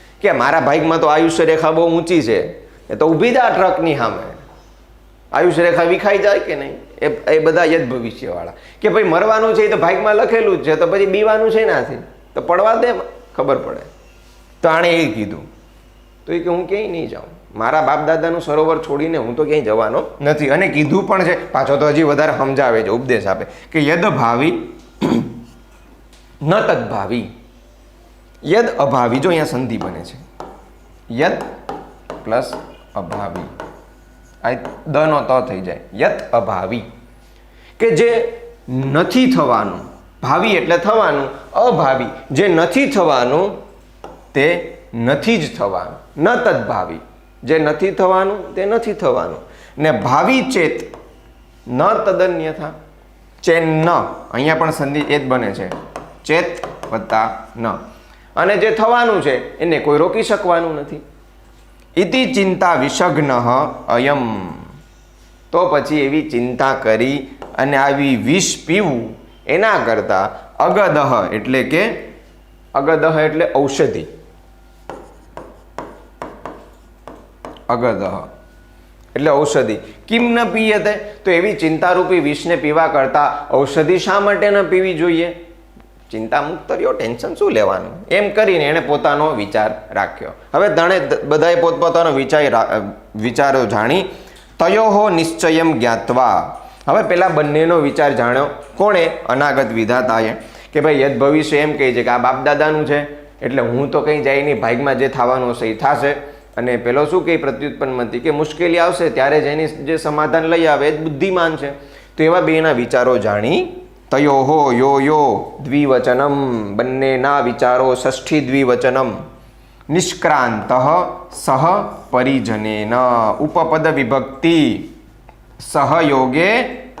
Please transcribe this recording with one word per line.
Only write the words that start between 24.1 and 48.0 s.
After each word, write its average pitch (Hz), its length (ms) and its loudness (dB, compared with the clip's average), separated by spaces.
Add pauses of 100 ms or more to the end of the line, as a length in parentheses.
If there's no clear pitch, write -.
<clears throat> - 1500 -8
ન - 20 2 (160)
તદ 147 220 2
ભાવી. 104 360 -4 (1160)
યદ 226 240 2 (100)
અભાવી, 127 420 2
જો 185 100 2
અહીંયા 160 160 2
સંધિ 123 320 -4
બને 87 260 -8
છે, - 140 -18 (920)
યદ 143 280 0 (840)
પ્લસ 123 260 -2 (460)
અભાવી, 87 500 -8 (960)
આ 117 80 0 (360)
દ 143 80 -2 (160)
નો 147 100 2
ત 131 160 2 (100)
થઈ 95 140 -8
જાય, 90 200 -10 (120)
યત 113 240 0 (160)
અભાવી, 101 500 -2 (960)
કે 226 160 4
જે 233 140 4 (600)
નથી 143 640 2
થવાનું, 107 540 0 (360)
ભાવી 180 360 2
એટલે 165 200 2
થવાનું, 170 520 0 (240)
અભાવી 143 560 2 (220)
જે 165 160 2
નથી 180 440 2
થવાનું 151 640 2 (800)
તે 143 140 4 (460)
નથી 139 440 0
જ 147 180 -6
થવાનું, 95 420 -6 (200)
ન 156 100 2 (160)
તદભાવી 110 580 -2 (420)
જે 156 160 2
નથી 156 320 0
થવાનું 190 520 0 (120)